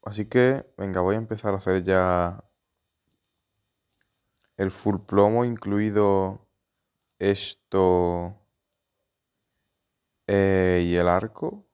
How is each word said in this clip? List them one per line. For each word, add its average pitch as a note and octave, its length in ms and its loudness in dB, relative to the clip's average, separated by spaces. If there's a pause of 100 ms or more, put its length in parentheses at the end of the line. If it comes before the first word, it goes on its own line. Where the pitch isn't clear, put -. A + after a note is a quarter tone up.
Así G#2 220 -8
que, B2+ 400 2 (100)
venga, F#2+ 240 -4
voy F#2+ 140 2
a A2 40 -2
empezar A2 360 -4
a F#2+ 40 -4
hacer F#2 260 -2
ya F#2 600 0 (2000)
el F#2+ 160 -4
full G2+ 260 -4
plomo, G#2 460 2
incluido G2+ 1040 0 (720)
esto, F2+ 1160 0 (1900)
eh, F#2+ 580 2
y E2+ 120 0
el F2 120 2
arco. A2 640 -4